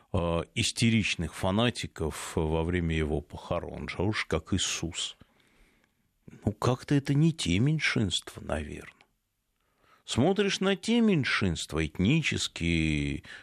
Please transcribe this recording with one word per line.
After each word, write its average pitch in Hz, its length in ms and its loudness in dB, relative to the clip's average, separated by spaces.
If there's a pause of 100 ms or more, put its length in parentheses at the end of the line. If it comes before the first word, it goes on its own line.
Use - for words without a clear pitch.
(120)
э, 85 300 0 (120)
истеричных 113 800 0
фанатиков 95 1040 -2
во 80 260 2
время 85 320 0
его 76 280 0
похорон. 76 640 -6
«Джордж - 420 -2
как - 240 -2
Иисус». - 640 -4 (1300)
Ну, 107 80 0
как-то - 420 0
это 143 200 2
не 156 180 6
те 87 260 2
меньшинства, 127 840 0
наверно. 78 500 -6 (1120)
Смотришь 190 560 2
на 196 160 2
те 226 240 2
меньшинства, 110 840 2
этнические, 82 1400 0 (200)